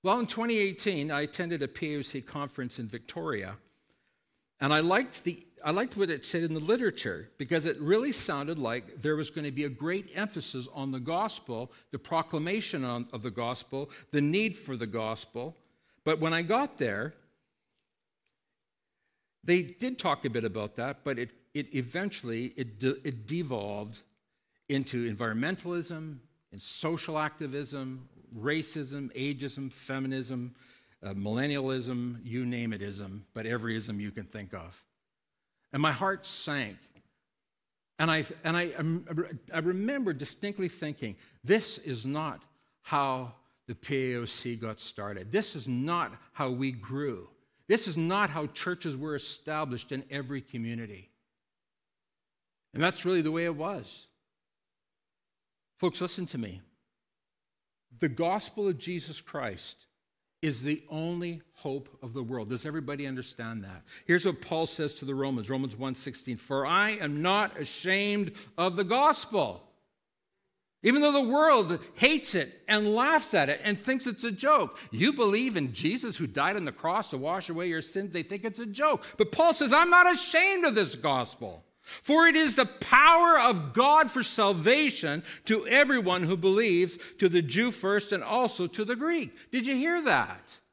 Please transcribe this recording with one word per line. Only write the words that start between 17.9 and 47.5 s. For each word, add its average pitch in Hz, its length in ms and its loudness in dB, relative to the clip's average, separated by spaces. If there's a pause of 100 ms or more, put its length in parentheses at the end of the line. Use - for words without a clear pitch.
they 175 180 4
did 247 360 -8
talk 156 260 -2
a 127 60 0
bit 113 140 -2
about 104 320 -6
that, 135 280 -8
but 135 140 -4
it, 120 120 -6 (240)
it 143 200 -8
eventually, 127 840 -4
it 113 220 -8
de-, 131 240 0
it 113 240 -8
devolved 110 760 -6 (680)
into 131 440 -2
environmentalism, 156 1040 -4 (340)
and 101 80 -16
social 160 580 -6
activism, 139 880 -8 (280)
racism, 143 800 -4
ageism, 135 560 -6
feminism, 131 840 -6 (480)
uh, 98 120 -8
millennialism, 123 1120 -2
you 120 200 -4
name 120 280 -4
it 98 100 -6
ism, 101 500 -10
but 110 140 -10
every 113 300 -4
ism 104 240 -6
you 104 100 -6
can 101 140 -12
think 98 280 -14
of. 87 320 -14 (880)
And 139 80 -2
my 156 120 4
heart 190 340 -2
sank. 127 520 -6 (1200)
And 160 120 2
I, 156 140 2 (180)
and 165 140 0
I, 175 160 -2 (800)
I 160 60 -2
remember 196 540 -2
distinctly 180 560 -6
thinking, 147 480 -8 (280)
"This 214 340 2
is 117 260 -8
not 147 380 -6 (400)
how 131 520 -2 (320)
the 120 80 -8
P 131 380 -4
A 120 80 -4
O 117 40 -6
C 120 320 -8
got 110 240 -10
started. 101 500 -10
This 202 240 -2
is 135 140 -8
not 135 440 -2 (200)
how 135 180 -4
we 131 220 -2
grew. 120 560 -6 (380)